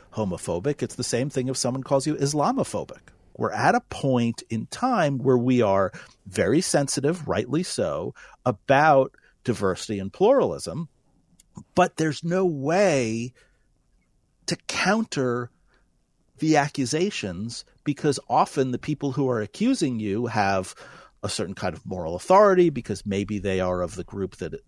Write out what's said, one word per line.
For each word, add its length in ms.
homophobic. 680
It's 120
the 80
same 260
thing 180
if 100
someone 260
calls 220
you 100
Islamophobic. 840
We're 140
at 240
a 60
point 680
in 180
time 500
where 200
we 240
are 300
very 360
sensitive, 640
rightly 360
so, 500
about 720
diversity 560
and 120
pluralism, 800
but 220
there's 260
no 220
way 880
to 100
counter 840
the 200
accusations 1080
because 360
often 420
the 80
people 320
who 180
are 120
accusing 580
you 280
have 480
a 60
certain 240
kind 220
of 100
moral 300
authority 540
because 360
maybe 340
they 200
are 220
of 140
the 80
group 340
that, 160